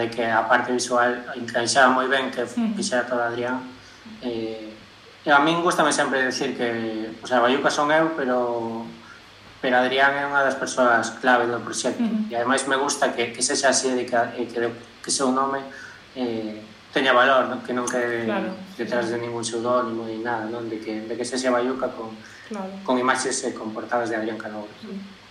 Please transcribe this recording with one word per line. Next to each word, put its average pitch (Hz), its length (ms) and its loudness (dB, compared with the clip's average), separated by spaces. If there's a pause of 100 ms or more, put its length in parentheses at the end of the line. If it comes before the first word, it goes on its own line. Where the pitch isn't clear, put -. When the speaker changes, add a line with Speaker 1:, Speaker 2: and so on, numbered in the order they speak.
Speaker 1:
de 117 80 0
que 113 160 -2
a 113 240 2
parte 123 240 4
visual 123 480 2 (160)
encaixaba 123 560 4
moi 127 160 2
ben 131 240 0
que 120 160 -4
Speaker 2:
Ujú. 226 320 -2
Speaker 1:
fixera 123 240 0
todo 123 160 -2
Adrián. 120 400 -2 (640)
Eh, 110 480 -6 (540)
e 147 80 6
a 143 80 8
min 165 180 4
gústame 170 300 4
sempre 135 320 0
decir 127 320 -2
que, 113 640 -4
o - 80 -16
sea, 123 160 4
Bayuca 139 240 4
son 147 240 2
eu, 160 240 4
pero, 117 720 -2 (720)
pero 127 220 4
Adrián 135 320 4
é 143 80 -2
unha 139 240 2
das 127 80 2
persoas 120 640 2
clave 120 320 4
do 120 160 -2
proxecto. - 320 -4
Speaker 2:
Ujú. 220 320 0
Speaker 1:
E 120 80 -2
ademais 127 320 2
me 135 80 2
gusta 139 320 0
que, 117 240 -2
que 127 80 -4
sexa 131 320 2
así, 131 160 2
de 123 160 0
que, - 80 -6 (240)
e 120 80 -2
que, 117 240 -2 (320)
que - 80 -6
seu 127 240 2
nome, 139 240 0 (560)
eh, 110 480 -4 (320)
teña 135 160 2
valor, 127 400 6
non? 123 160 -4
Que 123 80 -4
non 123 160 -2
quede 120 340 -2
Speaker 2:
Claro. 104 300 -2 (240)
Speaker 1:
detrás 117 320 -2
de 120 80 -2
ningún 117 240 -6
pseudónimo 117 640 0
ni 110 160 -6
nada, 113 240 -2
non? 113 240 -6
De 110 80 -6
que, 107 260 -6
de 117 140 -6
que 123 80 -4
sexa 131 240 -2
Bayuca 123 400 0
con, 110 240 -10 (320)
Speaker 2:
Claro. 190 240 -8 (160)
Speaker 1:
con 131 80 2
imaxes 127 480 0
e 123 80 -2
con 110 240 -8
portadas 113 340 -2
de 113 140 -2
Adrián 110 160 -4
Canouras. 107 320 -10 (600)